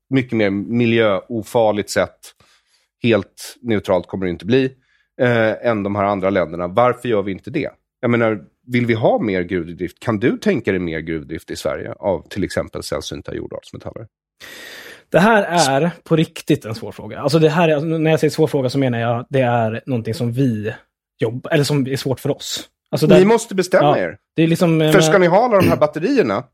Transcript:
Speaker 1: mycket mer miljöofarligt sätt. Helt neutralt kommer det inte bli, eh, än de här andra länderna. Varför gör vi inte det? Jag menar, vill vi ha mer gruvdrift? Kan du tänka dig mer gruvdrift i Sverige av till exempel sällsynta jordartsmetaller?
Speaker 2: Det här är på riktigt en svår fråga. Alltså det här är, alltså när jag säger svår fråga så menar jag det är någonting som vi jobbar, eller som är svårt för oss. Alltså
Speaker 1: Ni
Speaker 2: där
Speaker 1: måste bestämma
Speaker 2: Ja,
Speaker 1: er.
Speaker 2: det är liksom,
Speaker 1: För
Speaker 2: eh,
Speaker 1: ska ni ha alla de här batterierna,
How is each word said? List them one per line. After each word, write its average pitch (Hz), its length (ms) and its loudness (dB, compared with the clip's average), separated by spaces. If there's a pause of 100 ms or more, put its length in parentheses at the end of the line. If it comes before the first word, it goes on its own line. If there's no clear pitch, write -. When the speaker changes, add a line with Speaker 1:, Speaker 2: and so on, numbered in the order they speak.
(100)
Speaker 1:
mycket 131 220 -2
mer 107 180 2
miljöofarligt 110 1400 0
sätt. - 280 -2 (840)
Helt - 600 -2
neutralt 98 440 -2
kommer 95 200 -6
det 90 40 -2
inte 85 160 -8
bli, 131 180 2 (560)
eh, 117 500 2
än 107 120 0
de 101 140 -2
här 101 80 2
andra 98 260 0
länderna. 87 380 -2
Varför 120 400 0
gör 104 140 0
vi 98 100 -6
inte 92 180 -12
det? 135 200 -6 (320)
Jag 117 80 0
menar, 113 320 0 (240)
vill 120 200 -2
vi 117 80 2
ha 165 240 2
mer 98 240 -2
gruvdrift? 87 580 -6
Kan 110 180 -2
du 156 200 0
tänka 170 340 -2
dig 92 80 0
mer 80 200 -6
gruvdrift 80 500 -8
i 80 60 -10
Sverige - 360 -6
av 90 360 -4
till 92 160 -6
exempel 80 380 -6
sällsynta - 520 -8
jordartsmetaller? - 720 -14 (1000)
Speaker 2:
Det - 120 2
här 214 220 4 (300)
är 151 180 0 (140)
på 165 120 0
riktigt - 480 -2
en 110 100 -8
svår 104 180 -12
fråga. 107 280 -14
Alltså 139 180 2
det 156 100 6
här 160 200 2
är, 156 60 4
alltså 147 140 -2
när 160 220 0
jag 160 100 4
säger 151 100 2
svår 156 160 2
fråga 131 240 0
så 139 80 -2
menar 123 200 0
jag 117 320 -2
det 139 100 2
är 117 460 0
någonting 113 280 -4
som 120 180 -4
vi 113 400 -2 (460)
jobbar, - 320 -4
eller 147 140 2
som 143 220 0
är 135 100 -6
svårt 131 240 -4
för 139 160 -4
oss. - 320 -12 (220)
Alltså - 160 0
Speaker 1:
Ni 180 80 6
Speaker 2:
där 185 100 8
Speaker 1:
måste 220 300 2
bestämma 156 440 2
Speaker 2:
Ja, 95 60 -2
Speaker 1:
er. 80 140 -8 (180)
Speaker 2:
det 156 60 2
är 165 40 4
liksom, 165 340 2
Speaker 1:
För 156 180 4
Speaker 2:
eh, - 20 6
Speaker 1:
ska 160 180 4
ni 180 80 6
ha 190 180 4
alla 220 160 4
de - 80 4
här 165 80 2
batterierna, 151 760 0